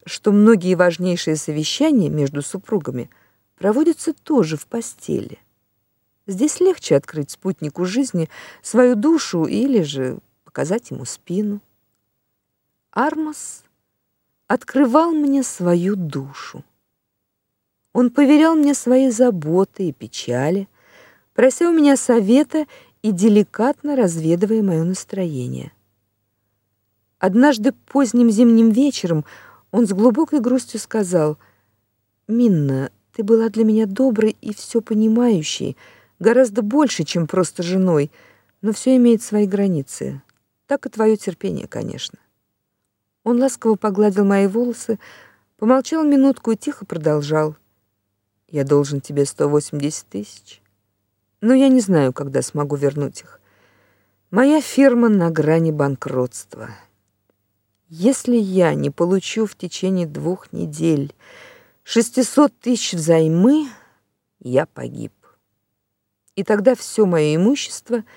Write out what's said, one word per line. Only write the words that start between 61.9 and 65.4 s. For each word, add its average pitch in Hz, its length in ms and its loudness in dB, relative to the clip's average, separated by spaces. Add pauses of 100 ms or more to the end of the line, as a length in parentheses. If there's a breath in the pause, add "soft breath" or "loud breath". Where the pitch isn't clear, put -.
тысяч - 340 -4
взаймы, 170 760 2 (720 loud breath)
я 127 260 -2
погиб. 120 460 -14 (1200)